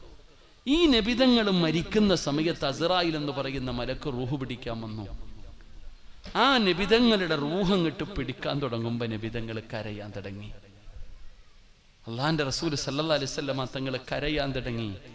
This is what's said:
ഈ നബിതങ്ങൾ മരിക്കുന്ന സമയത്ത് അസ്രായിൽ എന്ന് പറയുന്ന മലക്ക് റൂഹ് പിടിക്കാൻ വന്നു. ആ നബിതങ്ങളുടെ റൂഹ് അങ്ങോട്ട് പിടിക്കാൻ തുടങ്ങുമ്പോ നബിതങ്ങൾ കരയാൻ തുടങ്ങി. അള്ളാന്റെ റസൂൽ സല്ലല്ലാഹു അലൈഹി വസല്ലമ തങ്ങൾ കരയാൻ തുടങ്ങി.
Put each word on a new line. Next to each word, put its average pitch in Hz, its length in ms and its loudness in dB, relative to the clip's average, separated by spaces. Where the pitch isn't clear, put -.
ഈ 320 200 6
നബിതങ്ങൾ 233 640 6
മരിക്കുന്ന 185 640 4
സമയത്ത് 160 520 0
അസ്രായിൽ 165 500 2
എന്ന് 147 160 -2
പറയുന്ന 135 380 -4
മലക്ക് 120 360 -4
റൂഹ് 131 340 -2
പിടിക്കാൻ 120 400 -6
വന്നു. 110 260 -8
ആ 262 200 6
നബിതങ്ങളുടെ 196 760 4
റൂഹ് 170 380 2
അങ്ങോട്ട് 165 320 2
പിടിക്കാൻ 139 580 -4
തുടങ്ങുമ്പോ 117 440 -2
നബിതങ്ങൾ 113 560 -6
കരയാൻ 104 420 -8
തുടങ്ങി. 101 360 -10
അള്ളാന്റെ 143 360 0
റസൂൽ 147 300 -2
സല്ലല്ലാഹു 147 460 0
അലൈഹി 135 120 -4
വസല്ലമ 135 320 -4
തങ്ങൾ 131 360 -4
കരയാൻ 139 400 -2
തുടങ്ങി. 117 440 -4